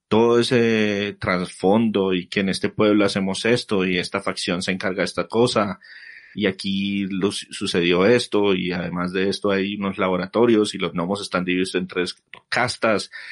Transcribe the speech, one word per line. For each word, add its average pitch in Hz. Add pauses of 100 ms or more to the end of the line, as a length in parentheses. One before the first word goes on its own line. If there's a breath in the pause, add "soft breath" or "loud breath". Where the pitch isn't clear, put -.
todo 117
ese 110
trasfondo 98
y 90
que -
en 95
este 95
pueblo 104
hacemos 95
esto 110
y 92
esta 90
facción 92
se 95
encarga 95
de 87
esta 90
cosa 110 (540 loud breath)
y 101
aquí 98
lo 95
su-, -
sucedió 90
esto 104
y 90
además 87
de 95
esto 98
hay 98
unos 98
laboratorios 104
y 95
los 87
gnomos 87
están 92
divididos 90
en 92
tres 87 (260)
castas 117 (220 loud breath)